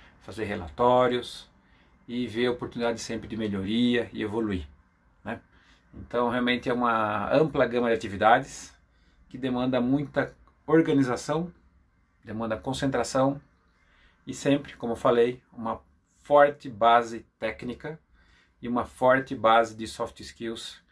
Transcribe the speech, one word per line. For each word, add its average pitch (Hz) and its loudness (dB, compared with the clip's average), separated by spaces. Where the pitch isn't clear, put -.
fazer 104 -8
relatórios 120 0
e 123 -6
ver 113 -2
a 123 2
oportunidade 117 -4
sempre 110 -8
de 113 -10
melhoria 110 0
e 113 -6
evoluir, 104 -4
né? 110 -10
Então 120 -4
realmente 123 -2
é 127 0
uma 113 0
ampla 143 2
gama 120 0
de 113 2
atividades 110 2
que - -18
demanda 127 0
muita 135 0
organização, 151 2
demanda 110 -6
concentração 135 -2
e - -10
sempre, 143 -2
como 117 -8
eu 113 -8
falei, 123 2
uma 113 -8
forte 143 4
base 117 2
técnica 123 -10
e 123 -10
uma 120 -2
forte 131 2
base 110 4
de 110 -10
soft - -8
skills, - -12